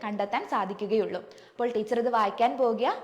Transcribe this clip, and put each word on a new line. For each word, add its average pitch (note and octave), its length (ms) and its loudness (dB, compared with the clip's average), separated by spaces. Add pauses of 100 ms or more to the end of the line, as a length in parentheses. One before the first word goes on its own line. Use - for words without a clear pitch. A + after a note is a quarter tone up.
കണ്ടെത്താൻ G#3 440 -2
സാധിക്കുകയുള്ളൂ. G3 720 0
അപ്പോൾ - 480 -6
ടീച്ചർ A#3 300 0
ഇത് A#3+ 120 0
വായിക്കാൻ A3+ 460 2
പോകുക, B3 480 2